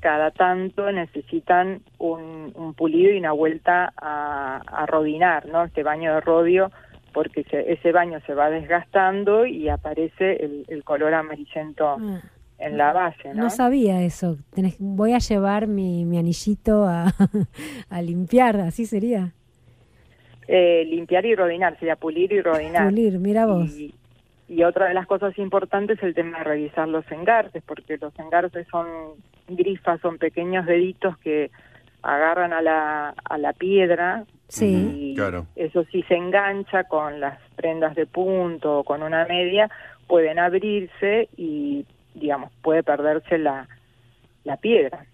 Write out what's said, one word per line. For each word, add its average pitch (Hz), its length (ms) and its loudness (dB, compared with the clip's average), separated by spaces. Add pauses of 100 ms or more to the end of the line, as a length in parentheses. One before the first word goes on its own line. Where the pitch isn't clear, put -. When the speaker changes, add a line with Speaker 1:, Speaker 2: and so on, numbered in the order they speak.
Speaker 1:
cada 156 300 2
tanto 185 640 0
necesitan 180 880 -2 (180)
un, 160 560 -8
un 160 200 -10
pulido 165 380 4
y 202 60 0
una 165 140 -2
vuelta 160 640 0
a, 147 680 -6
a - 200 -6
rodinar, 156 640 0
¿no? 165 160 0
Este 170 180 -6
baño 156 320 0
de 156 60 2
rodio, 170 500 4 (420)
porque 151 320 -4
se, - 280 -2
ese 170 200 0
baño 170 340 2
se 143 80 -6
va 147 160 2
desgastando 190 960 2
y 156 220 -4
aparece 156 760 -2
el, 143 240 -8
el 151 160 -10
color 151 300 0
amarillento 156 840 -4
Speaker 2:
Ah. 202 200 -6 (380)
Speaker 1:
en 147 200 -8
la 147 140 4
base, 170 420 -2
¿no? 220 100 0
Speaker 2:
No 240 60 2
sabía 240 520 2
eso. 175 340 -2 (180)
Tenés, 190 240 0
voy 196 340 0
a 247 60 4
llevar 208 500 0
mi, 185 360 0
mi 170 140 0
anillito 208 680 2
a, 175 280 2 (380)
<laughs> 294 400 -14
a 175 120 -6
limpiar, 196 580 2
¿así 175 260 -2
sería? 208 460 -2 (1120)
Speaker 1:
Eh, 175 400 6
limpiar 170 380 0
y 233 100 4
rodinar, 175 440 0
sería 165 180 -2
pulir 165 360 -2
y 202 100 2
rodinar. 160 480 0
Speaker 2:
Pulir, 208 280 2
mira 208 280 2
vos. 175 320 2
Speaker 1:
Y, 147 160 -14 (540)
y 170 160 2
otra 180 240 2
de 175 60 -2
las 185 120 -2
cosas 196 320 -2
importantes 196 600 -2
es - 60 -6
el 175 100 -2
tema 165 240 -4
de 165 60 -6
revisar 151 420 -2
los 160 240 -4
engarces, 190 560 0
porque 151 300 -10
los 147 220 -12
engarces 170 520 -2
son 170 160 -4 (600)
grifas, 180 520 -2
son 165 180 -6
pequeños 175 480 -4
deditos 175 520 0
que 151 320 -4 (520)
agarran 165 500 2
a 165 80 -2
la, 151 540 0 (100)
a - 140 -6
la 147 160 -2
piedra. 185 720 2 (240)
Speaker 2:
Sí. - 180 -2
Speaker 1:
Y 143 460 0
Speaker 3:
Ujú, 139 40 -6
claro. 90 300 -4 (100)
Speaker 1:
eso 165 340 -2
sí 185 180 -2
se 185 60 4
engancha 196 720 0
con 151 360 -4
las 139 180 -6 (180)
prendas 160 380 -2
de 160 120 0
punto 170 760 -2
o 139 40 -4
con 147 180 -4
una 160 220 0
media, 180 460 0 (360)
pueden 165 320 4
abrirse 196 1000 0
y, 147 480 -6 (280)
digamos, 143 460 -4
puede 160 220 2
perderse 151 560 0
la, 135 280 -2 (800)
la 143 140 -6
piedra. 196 560 0